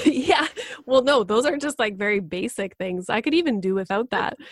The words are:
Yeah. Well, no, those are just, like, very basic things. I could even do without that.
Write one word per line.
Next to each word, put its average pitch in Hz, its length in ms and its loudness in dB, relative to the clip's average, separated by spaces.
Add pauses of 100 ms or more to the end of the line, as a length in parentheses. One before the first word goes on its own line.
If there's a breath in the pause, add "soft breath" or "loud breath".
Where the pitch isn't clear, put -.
Yeah. 302 420 2 (380 loud breath)
Well, 262 180 4
no, 269 200 4
those 214 220 2
are 285 120 0
just, 285 220 -4
like, 214 160 0
very 202 240 0
basic 190 560 -6
things. 185 340 -6
I 214 120 0
could 294 120 0
even 311 280 2
do 190 120 0
without 196 380 -2
that. - 260 -4 (140 loud breath)